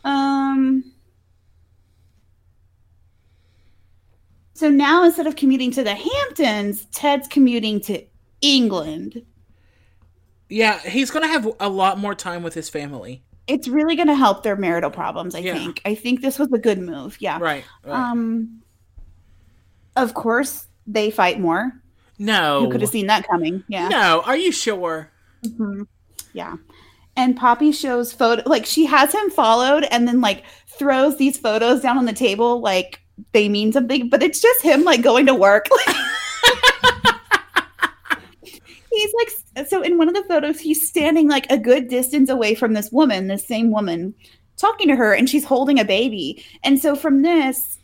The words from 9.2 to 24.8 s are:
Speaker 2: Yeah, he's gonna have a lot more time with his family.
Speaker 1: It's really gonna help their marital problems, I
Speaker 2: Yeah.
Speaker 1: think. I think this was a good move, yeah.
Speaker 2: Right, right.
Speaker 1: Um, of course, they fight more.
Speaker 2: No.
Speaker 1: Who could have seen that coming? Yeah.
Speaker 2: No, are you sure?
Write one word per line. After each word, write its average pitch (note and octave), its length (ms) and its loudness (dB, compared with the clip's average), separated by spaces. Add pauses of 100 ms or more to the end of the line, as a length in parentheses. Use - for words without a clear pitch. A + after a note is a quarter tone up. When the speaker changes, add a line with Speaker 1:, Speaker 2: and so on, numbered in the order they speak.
Speaker 2:
Yeah, G#3+ 300 0
he's B3 320 -4
gonna D#4 180 -2
have B3+ 220 -2 (100)
a G3+ 80 -2
lot F#3+ 300 0
more G3+ 160 -6
time F3 280 -10
with E3 120 -10
his D#3 140 -10
family. C3 540 -12 (240)
Speaker 1:
It's C4 220 -4
really D4+ 280 0
gonna D4+ 180 2
help A3 280 2
their G3+ 140 -2
marital E3+ 340 -2
problems, E3+ 440 -8
I E3 60 -10
Speaker 2:
Yeah. F3+ 140 -6
Speaker 1:
think. E3 300 -10
I G#3 100 -4
think B3 280 -4
this C4+ 160 -4
was C4+ 140 -2
a A#3 60 0
good G#3 200 0
move, E3 420 -12
yeah. E3 200 -6
Speaker 2:
Right, D3 240 -4 (200)
right. C#3+ 80 -12 (180)
Speaker 1:
Um, A3+ 520 -6 (1300)
of A#3+ 180 -2
course, A#3+ 520 -4 (200)
they G#3+ 240 -2
fight G#3+ 300 0
more. F#3 320 -2 (460)
Speaker 2:
No. F3+ 460 0
Speaker 1:
Who B2+ 60 -2
could B2+ 100 -2
have G#3 100 -2
seen G3+ 180 -4
that G#3+ 200 0
coming? F3 400 -2
Yeah. F#3 200 -4
Speaker 2:
No, F#3 360 2
are C4 120 0
you F4 160 0
sure? E3+ 580 -6 (340)